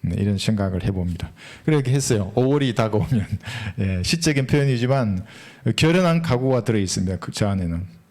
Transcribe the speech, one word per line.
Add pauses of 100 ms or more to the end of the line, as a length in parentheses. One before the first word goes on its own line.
네,
이런
생각을
해봅니다. (320)
그렇게
했어요.
오월이
다가오면. (260)
<laughs>
예,
시적인
표현이지만 (520)
결연한
각오가
들어있습니다.
그,
저
안에는. (120)